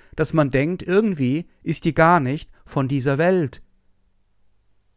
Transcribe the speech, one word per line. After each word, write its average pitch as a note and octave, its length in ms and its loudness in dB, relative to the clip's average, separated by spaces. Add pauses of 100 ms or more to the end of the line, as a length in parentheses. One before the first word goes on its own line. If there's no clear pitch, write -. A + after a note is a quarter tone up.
(140)
dass - 180 -4
man D3+ 180 2
denkt, D3 320 -2
irgendwie F3 640 0 (140)
ist - 220 -4
die D3+ 100 0
gar E3 260 4
nicht C#3 300 -6 (140)
von C3+ 240 -4
dieser C3+ 300 -2
Welt. E3+ 440 0 (1300)